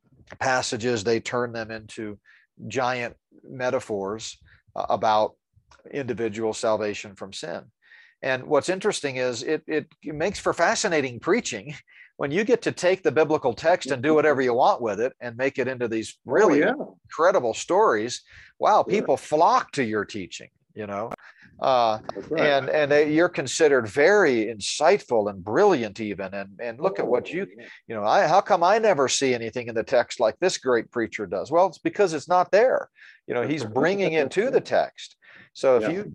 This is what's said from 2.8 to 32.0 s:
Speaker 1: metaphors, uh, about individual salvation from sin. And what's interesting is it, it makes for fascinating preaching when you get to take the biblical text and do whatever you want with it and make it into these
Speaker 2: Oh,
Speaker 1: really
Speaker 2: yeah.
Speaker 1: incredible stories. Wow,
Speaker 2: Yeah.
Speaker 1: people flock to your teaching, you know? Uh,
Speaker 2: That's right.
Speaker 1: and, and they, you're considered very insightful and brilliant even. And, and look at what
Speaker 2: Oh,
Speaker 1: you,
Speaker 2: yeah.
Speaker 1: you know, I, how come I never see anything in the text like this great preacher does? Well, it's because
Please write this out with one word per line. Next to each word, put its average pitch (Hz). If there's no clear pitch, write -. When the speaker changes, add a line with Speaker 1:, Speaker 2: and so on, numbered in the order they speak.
Speaker 1:
metaphors, 113
uh, -
about 107
individual 113
salvation 107
from 98
sin. 127
And 127
what's 147
interesting 180
is 127
it, 156
it 151
makes 160
for 175
fascinating 165
preaching 143
when 143
you 190
get 220
to 160
take 180
the 151
biblical 147
text 160
and 131
do 151
whatever 147
you 123
want 143
with 104
it 127
and 120
make 135
it 123
into 123
these 110
Speaker 2:
Oh, 113
Speaker 1:
really 160
Speaker 2:
yeah. 196
Speaker 1:
incredible 156
stories. 139
Wow, 185
Speaker 2:
Yeah. 185
Speaker 1:
people 156
flock 190
to 139
your 107
teaching, -
you 104
know? 101
Uh, 120
Speaker 2:
That's 98
right. 151
Speaker 1:
and, 139
and 147
they, 151
you're 165
considered 139
very 143
insightful 117
and 98
brilliant 120
even. 98
And, 98
and 117
look 190
at 127
what 117
Speaker 2:
Oh, -
Speaker 1:
you, 185
Speaker 2:
yeah. 117
Speaker 1:
you 117
know, 104
I, 156
how 180
come 180
I 196
never 180
see 131
anything 117
in 113
the 113
text -
like 110
this 175
great 120
preacher 110
does? 95
Well, 175
it's 165
because 170